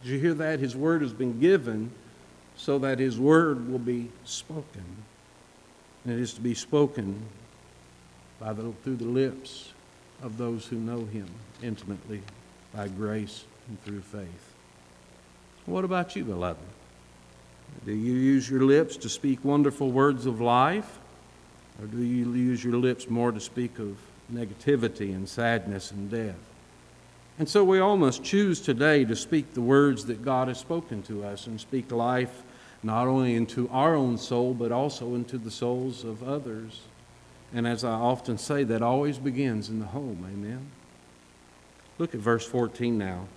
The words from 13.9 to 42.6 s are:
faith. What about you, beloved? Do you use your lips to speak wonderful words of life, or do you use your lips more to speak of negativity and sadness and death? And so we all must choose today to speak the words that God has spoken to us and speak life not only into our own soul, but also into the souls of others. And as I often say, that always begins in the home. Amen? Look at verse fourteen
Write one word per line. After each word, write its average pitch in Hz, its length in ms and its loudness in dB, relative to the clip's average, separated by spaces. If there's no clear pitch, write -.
faith. 90 520 -16
What 185 200 -2
about 180 300 -2
you, 202 100 -4
beloved? 90 400 -4
Do 104 60 -6
you 113 220 -2
use 131 360 4
your 131 140 4
lips 147 340 6
to 113 120 -8
speak 135 360 -2
wonderful 139 460 4
words 131 340 4
of 117 160 -2
life, 135 580 2
or 107 60 -10
do 117 160 -6
you 120 320 0
use 123 300 0
your 120 120 0
lips 123 340 2
more 120 220 2
to 107 80 -6
speak 120 400 -6
of 101 180 -8
negativity 113 800 0
and 95 160 -6
sadness 101 640 -2
and 101 180 -8
death? 107 260 -4
And 156 80 0
so 202 160 6
we 190 160 6
all 196 180 6
must 135 260 4
choose 196 360 2
today 139 460 4
to 113 100 0
speak - 380 -2
the 123 80 -4
words 135 440 6
that 117 200 -6
God 131 240 0
has 123 100 -6
spoken 165 440 -6
to 104 200 -8
us 101 240 -10
and 110 120 -10
speak 127 320 -6
life 123 520 0
not 113 240 2
only 131 280 4
into 117 340 0
our 147 260 4
own 127 220 2
soul, 123 360 0
but 117 180 -2
also 123 440 -2
into 120 220 -6
the 110 140 -8
souls 123 520 -4
of 110 180 -8
others. 123 600 -8
And 120 120 0
as 120 180 -2
I 117 80 0
often 120 460 0
say, 143 280 -2
that 113 160 0
always 131 360 2
begins 123 520 -2
in 110 100 -6
the 107 60 -6
home. 98 460 -8
Amen? 110 360 -10
Look 170 160 -2
at 113 60 -6
verse 113 260 2
fourteen 120 520 0